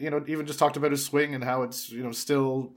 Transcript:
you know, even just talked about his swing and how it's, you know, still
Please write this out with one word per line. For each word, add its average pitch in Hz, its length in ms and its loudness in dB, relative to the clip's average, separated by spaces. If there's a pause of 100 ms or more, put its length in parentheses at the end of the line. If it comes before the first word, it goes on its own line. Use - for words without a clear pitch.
you 151 80 -4
know, 151 180 0
even 151 200 -4
just 147 120 -8
talked 147 200 4
about 143 140 2
his 143 120 0
swing 147 300 2
and 127 100 -4
how 127 180 0
it's, - 280 -6
you 120 120 -8
know, 120 100 -4
still 131 640 0